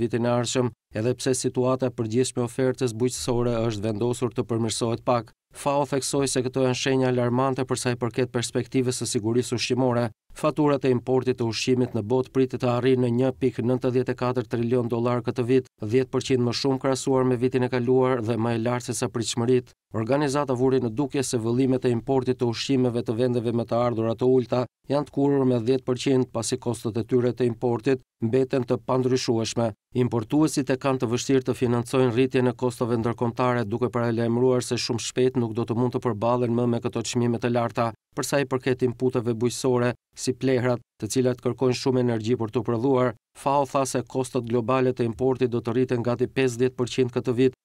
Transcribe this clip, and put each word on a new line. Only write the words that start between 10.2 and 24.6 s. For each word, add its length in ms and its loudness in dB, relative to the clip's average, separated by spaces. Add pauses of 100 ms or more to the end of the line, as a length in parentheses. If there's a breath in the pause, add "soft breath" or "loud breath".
Faturat 480 0
e 80 4
importit 460 0
të 100 0
ushqimit 480 0
në 140 -2
botë 240 0
pritet 260 0
të 140 0
arrijnë 280 2
në 60 2 (100)
një 120 2 (100)
pikë 240 -2
nëntëdhjetë 480 0
e 60 -10
katër 320 -2
trilion 400 0
dollar 340 0
këtë 240 -2
vit, 220 2 (100)
dhjetë 320 0
përqind 320 0
më 140 0
shumë 240 -2
krahasuar 420 0
me 160 2
vitin 240 0
e 80 -4
kaluar 480 2
dhe 160 -2
më 160 0
e 140 -2
lartë 200 -2
se 120 -4
sa 100 -2
pritshmëritë. 640 0 (240)
Organizata 560 0
vuri 300 2
në 160 -2
dukje 240 -2
se 180 -2
vëllimet 460 0
e 80 2
importit 420 0
të 140 0
ushqimeve 500 0
të 160 -4
vendeve 380 0
më 100 -2
të 220 0
ardhura 260 0
të 240 2
ulta 280 0 (260)